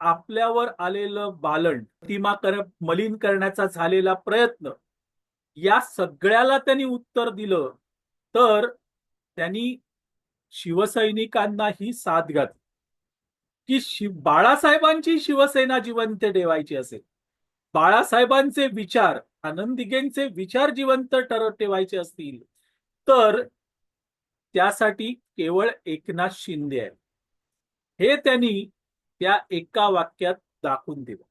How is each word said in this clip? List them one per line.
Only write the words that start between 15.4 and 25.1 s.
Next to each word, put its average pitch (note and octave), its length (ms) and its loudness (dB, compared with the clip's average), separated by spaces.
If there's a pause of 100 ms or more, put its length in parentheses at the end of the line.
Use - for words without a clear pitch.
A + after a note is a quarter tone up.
जिवंत A3+ 460 -4
ठेवायची E3 520 0
असेल, A#2 240 -10 (720)
बाळासाहेबांचे A#3+ 920 4
विचार, G3+ 540 0 (220)
आनंद G#3 340 -6
दिघेंचे C4 500 -4
विचार G#3 440 -2
जिवंत C4 440 -2
ठर-, A3+ 360 0
ठेवायचे G3 460 -2
असतील, D3+ 460 -12 (680)
तर A#3+ 340 6 (1120)
त्यासाठी G#3 580 0